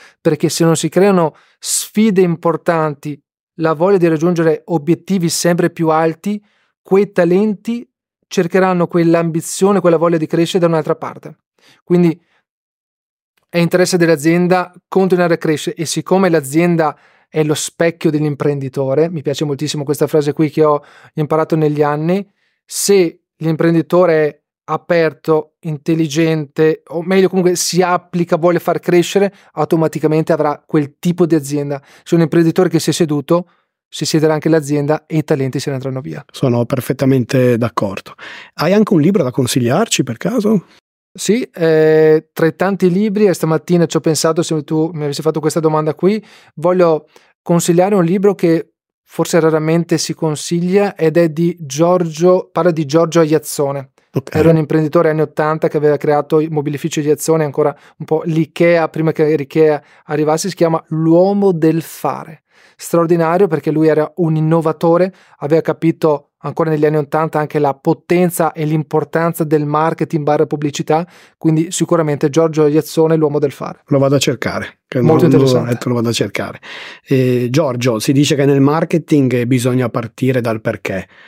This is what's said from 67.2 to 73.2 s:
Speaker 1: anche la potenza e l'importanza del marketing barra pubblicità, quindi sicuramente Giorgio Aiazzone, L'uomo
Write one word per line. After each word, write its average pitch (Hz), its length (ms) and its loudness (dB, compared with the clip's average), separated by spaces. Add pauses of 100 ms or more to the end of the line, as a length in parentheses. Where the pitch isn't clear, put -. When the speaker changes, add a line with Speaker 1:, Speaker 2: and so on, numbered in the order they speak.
Speaker 1:
anche 151 200 -4
la 143 160 0
potenza 170 800 -2
e 160 120 -6
l'importanza 156 800 -2
del 151 200 0
marketing 151 580 -2
barra 151 240 0
pubblicità, 151 600 -2 (300)
quindi 160 340 0
sicuramente 160 580 0
Giorgio 156 360 0
Aiazzone, 156 520 0
L'uomo 151 220 0